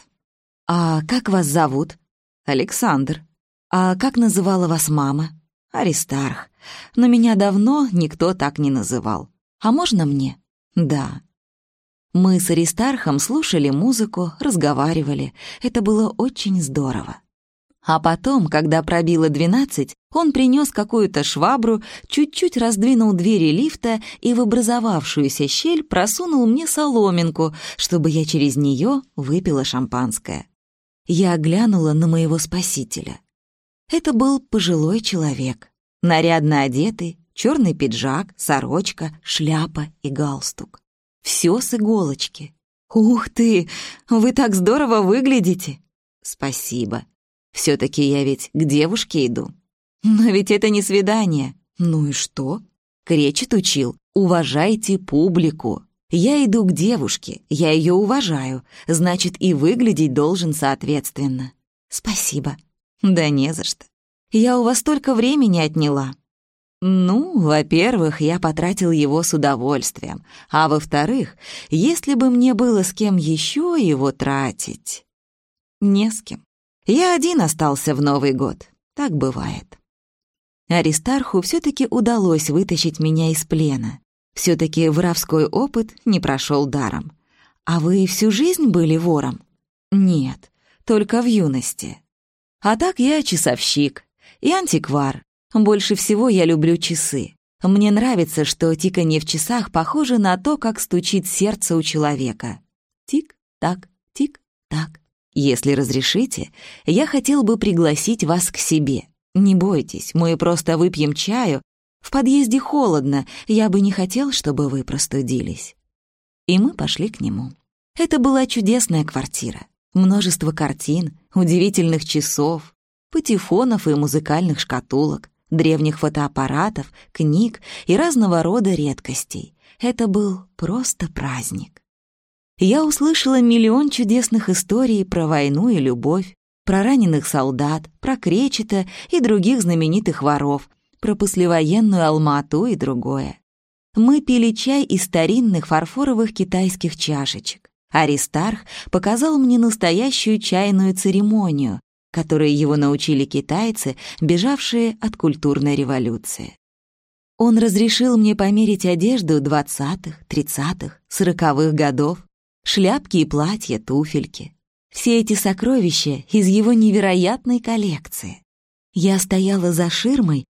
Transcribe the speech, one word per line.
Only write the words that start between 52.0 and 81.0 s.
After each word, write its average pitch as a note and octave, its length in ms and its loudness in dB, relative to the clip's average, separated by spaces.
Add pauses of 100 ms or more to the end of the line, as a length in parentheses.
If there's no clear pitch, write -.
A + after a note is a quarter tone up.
и C#3+ 60 -2
что?» C#3 480 -6 (440)
Кречет D3+ 480 0
учил: C#3 440 0 (180)
«Уважайте F#3+ 840 0
публику. D#3+ 840 0 (280)
Я C4+ 340 2
иду G#3+ 200 2
к F#3 80 4
девушке, D#3+ 760 -4
я D#3 240 2
ее D#3+ 240 4
уважаю, E3+ 640 -2 (240)
значит, F3+ 540 0
и F#3 120 2
выглядеть D#3 600 2
должен D#3+ 400 0
соответственно». C3+ 1000 -4 (360)
«Спасибо». D3 680 -4 (460)
«Да E3+ 280 2
не C#3+ 240 0
за E3 100 -8
что. - 220 -10 (440)
Я B3 280 2
у B3 40 2
вас A#3+ 160 0
столько C#4 360 0
времени A#3 440 2
отняла». D3 540 -2 (720)
«Ну, F#3+ 560 2
во-первых, D#3+ 840 2
я E3+ 160 2
потратил E3+ 520 -2
его D3+ 320 2
с - 120 -2
удовольствием, C#3 920 -4 (260)
а D#3 180 2
во-вторых, D3+ 680 -2 (320)
если C#4 460 0
бы B3+ 160 2
мне B3 240 4
было G#3+ 280 2
с F3+ 100 -4
кем G#3 240 0
еще F3 600 -2
его C#3 360 0
тратить». - 920 -6 (720)
«Не G3+ 300 2
с A3 120 -8
кем. - 220 -16 (420)
Я F4 280 4
один E4 280 0
остался D3+ 520 0
в C3 60 -2
Новый C#3+ 320 2
год. B2+ 360 -6 (260)
Так C#4+ 180 -4
бывает». C3 640 -6 (920)
Аристарху F3 720 0